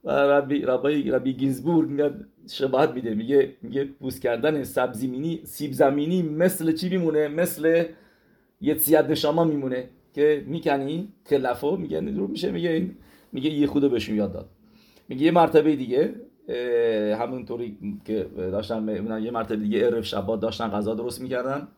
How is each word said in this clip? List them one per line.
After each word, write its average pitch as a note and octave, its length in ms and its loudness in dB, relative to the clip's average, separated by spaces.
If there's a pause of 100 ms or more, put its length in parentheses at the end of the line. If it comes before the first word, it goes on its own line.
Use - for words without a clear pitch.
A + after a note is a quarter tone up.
و D#3 80 -4
ربی، C#3+ 500 4
ربای، B2+ 500 2
ربی C3 220 0
گینزبورگ C3 560 2
میاد C#3+ 360 -2 (240)
شباهت C3+ 420 2
می‌ده، A#2 240 -4
میگه، B2+ 460 2
میگه: C3+ 240 -4
«پوست - 360 -10
کردن B2+ 420 0
سبزی B2 440 -2
مینی، C#3+ 360 -4
سیب D3 280 -8
زمینی D3 500 2
مثل D#3+ 520 0
چی F3 160 -2
میمونه؟ D#3 380 2
مثل E3 560 2 (760)
یه D3 160 0
سیاد D3 340 4
نشاما D#3 320 2
میمونه C3 460 -2 (240)
که D3 340 2
می‌کنی D3+ 640 -2 (160)
کلفو.» C#3 480 0
میگه D#3 220 -4
رو F3+ 280 -4
می‌شه، F#3+ 240 -4
میگه E3+ 180 -2
این، F3+ 260 -2 (360)
میگه C3+ 180 -2
یه D3 180 0
خوده C#3+ 200 2
بهشون A2 280 0
یاد G2 180 -2
داد. E2+ 160 -12 (600)
میگه C3 160 -2
یه E3+ 60 6
مرتبه D#3 440 6
دیگه، C3 400 0 (320)
اه، A#2 720 0
همونطوری A#2+ 580 -6 (280)
که G#2+ 220 -4 (100)
داشتن، G#2 520 -4
اونم A2 360 -4
یه A#2 60 -6
مرتبه A2+ 240 -4
دیگه G#2+ 300 2
عرف A#2 200 2
شبات G#2 340 -2
داشتن A2+ 280 -4
غذا G#2 280 -2
درست B2 260 -6
می‌کردن C3 460 -4 (100)